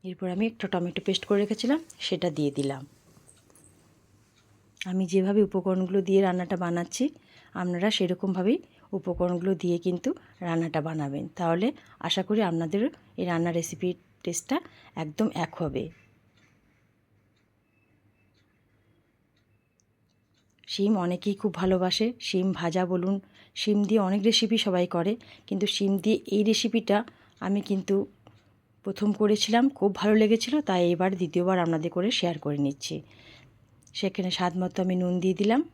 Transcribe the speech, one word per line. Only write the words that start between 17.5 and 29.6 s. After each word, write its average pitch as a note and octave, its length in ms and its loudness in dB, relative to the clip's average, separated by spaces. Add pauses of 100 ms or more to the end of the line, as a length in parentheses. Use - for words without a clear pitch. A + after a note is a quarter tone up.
শিম G3+ 200 2 (120)
অনেকেই F3+ 360 -2
খুব G#3 100 0 (100)
ভালোবাসে, F#3 460 2 (200)
শিম F#3 200 0 (120)
ভাজা E3+ 320 0
বলুন, F#3 240 0 (400)
শিম G#3 240 2 (100)
দিয়ে G#3+ 180 6
অনেক G3 200 0
রেসিপি A3+ 380 2
সবাই F3+ 200 2 (100)
করে, F3 180 2 (340)
কিন্তু G3 180 0 (100)
শিম G3 160 2 (120)
দিয়ে G#3+ 140 4 (180)
এই G#3 140 4
রেসিপিটা A3 480 2 (480)
আমি G3+ 140 0 (100)
কিন্তু G3 260 0 (920)
প্রথম G3+ 240 -2 (120)
করেছিলাম, G#3+ 420 4 (140)